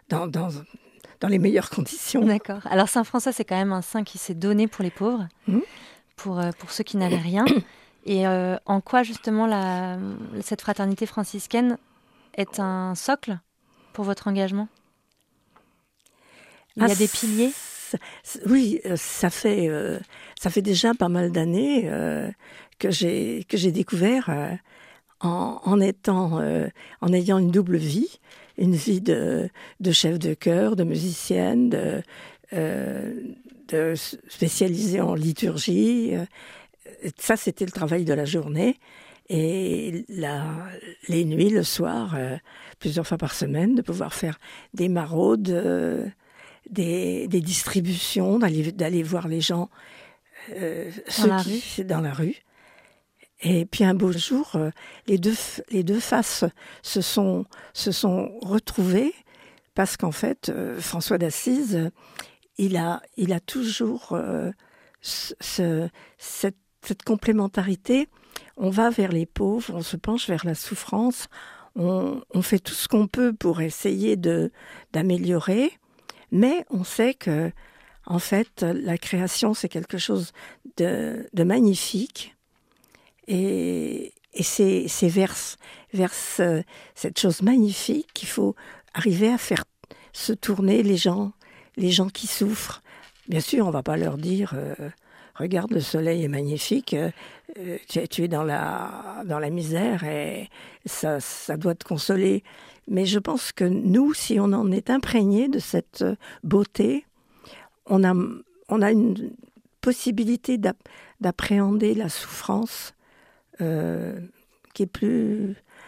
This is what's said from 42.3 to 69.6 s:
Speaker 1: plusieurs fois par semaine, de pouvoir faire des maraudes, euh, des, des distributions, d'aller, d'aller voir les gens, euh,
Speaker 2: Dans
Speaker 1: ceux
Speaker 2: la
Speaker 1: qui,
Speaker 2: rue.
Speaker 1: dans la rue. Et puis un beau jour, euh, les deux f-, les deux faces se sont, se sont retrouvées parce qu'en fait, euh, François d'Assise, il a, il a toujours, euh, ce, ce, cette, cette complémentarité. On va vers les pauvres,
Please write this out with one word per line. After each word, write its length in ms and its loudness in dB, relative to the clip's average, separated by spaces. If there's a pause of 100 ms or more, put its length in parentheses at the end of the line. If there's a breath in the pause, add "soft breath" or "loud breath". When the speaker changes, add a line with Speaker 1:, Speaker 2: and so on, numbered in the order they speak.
Speaker 1:
plusieurs 280 -2
fois 120 -2
par 160 -4
semaine, 400 2
de 80 2
pouvoir 320 -6
faire 240 -4 (360 loud breath)
des 140 0
maraudes, 640 2
euh, 540 0 (640 soft breath)
des, 600 -2
des 120 2
distributions, 1000 0
d'aller, 320 2
d'aller 320 0
voir 240 -4
les 120 -2
gens, 300 -2 (880 loud breath)
euh, 340 -6
Speaker 2:
Dans 220 -14
Speaker 1:
ceux 160 4
Speaker 2:
la 140 4
Speaker 1:
qui, 200 -2 (160)
Speaker 2:
rue. 60 -2
Speaker 1:
dans 160 -2
la 120 -2
rue. 240 -2 (1080 soft breath)
Et 240 4
puis 180 2
un 100 6
beau 180 2
jour, 440 -2
euh, 140 0 (360 loud breath)
les 100 4
deux 160 2
f-, 380 -8
les 140 0
deux 160 2
faces 440 0 (380 loud breath)
se 180 -2
sont, 460 0 (260 loud breath)
se 200 -2
sont 500 0
retrouvées 720 0 (600 soft breath)
parce 220 0
qu'en 160 -2
fait, 380 -4
euh, 300 -4
François 380 -2
d'Assise, 720 0 (680 loud breath)
il 180 2
a, 240 -2 (160)
il 160 0
a 80 0
toujours, 720 -4
euh, 380 -4 (500 soft breath)
ce, 400 -8
ce, 480 -2 (300 soft breath)
cette, 380 -6 (260)
cette 220 -8
complémentarité. 1040 0 (500 loud breath)
On 100 0
va 220 4
vers 200 2
les 140 2
pauvres, 500 -2